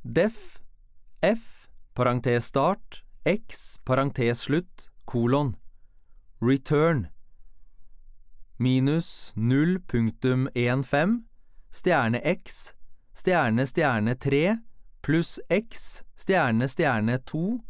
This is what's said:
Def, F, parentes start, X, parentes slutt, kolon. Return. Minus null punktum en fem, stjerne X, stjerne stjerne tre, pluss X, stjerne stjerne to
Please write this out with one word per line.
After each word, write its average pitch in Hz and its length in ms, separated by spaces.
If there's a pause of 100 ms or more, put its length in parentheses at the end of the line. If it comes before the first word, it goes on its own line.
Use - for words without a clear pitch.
Def, 165 560 (600)
F, - 480 (260)
parentes 123 500
start, - 580 (220)
X, - 600
parentes 131 600
slutt, - 440 (160)
kolon. 123 520 (840)
Return. 139 680 (1500)
Minus 131 760
null 139 460
punktum 127 720
en 123 300
fem, 190 400 (460)
stjerne 123 500
X, - 540 (420)
stjerne 135 500
stjerne 120 480
tre, 151 440 (420)
pluss 160 480
X, - 560 (100)
stjerne 131 540
stjerne 123 560
to 196 460